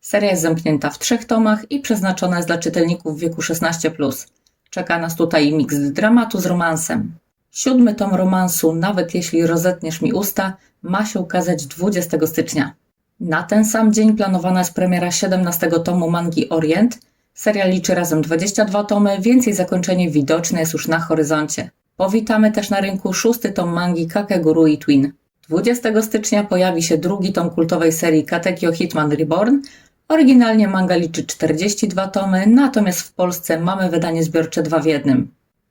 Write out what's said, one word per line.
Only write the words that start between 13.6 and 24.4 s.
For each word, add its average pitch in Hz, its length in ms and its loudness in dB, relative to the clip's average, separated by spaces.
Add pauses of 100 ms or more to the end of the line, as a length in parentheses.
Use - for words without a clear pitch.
sam 220 280 2
dzień 214 240 4
planowana 185 420 0
jest 180 140 -2
premiera 180 380 0
siedemnastego 175 680 0
tomu 170 300 0
mangi 170 400 -2
Orient. 165 500 0 (340)
Seria 202 340 0
liczy 185 280 0
razem 160 260 0
dwadzieścia 170 440 0
dwa 202 180 -2
tomy, 202 360 0
więc 240 260 4
jej 208 100 0
zakończenie 180 540 0
widoczne 156 500 0
jest 160 140 -2
już 151 140 -6
na 160 120 0
horyzoncie. 156 680 -2 (280)
Powitamy 214 540 2
też 208 180 -4
na 196 120 0
rynku 196 320 -4
szósty 226 380 0
tom 175 180 -2
mangi 170 380 -2
Kakegurui 165 680 2